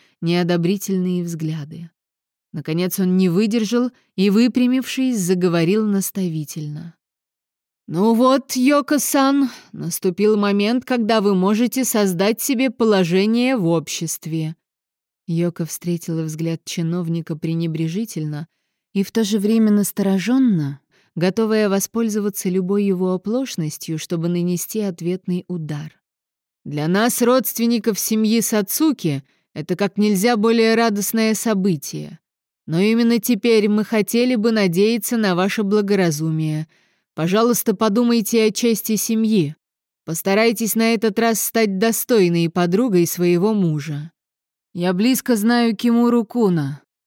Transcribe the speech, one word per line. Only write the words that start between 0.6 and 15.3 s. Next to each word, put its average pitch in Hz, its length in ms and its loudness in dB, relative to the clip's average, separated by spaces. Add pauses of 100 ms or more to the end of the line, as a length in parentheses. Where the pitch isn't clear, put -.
взгляды. 160 680 -8 (640)
Наконец 175 460 -4
он 185 180 2
не 185 120 4
выдержал 226 600 0 (240)
и, 202 160 2
выпрямившись, 247 880 2
заговорил 180 680 2
наставительно. 165 1080 -4 (920)
«Ну 202 280 2
вот, 254 380 2
Йоко-сан, 277 960 2 (220)
наступил 185 640 0
момент, 202 480 0
когда 226 360 0
вы 196 140 2
можете 214 500 2
создать 202 560 0
себе 262 300 0
положение 220 840 2
в 190 120 0
обществе». 160 880 -4 (720)
Йоко 170 380 -2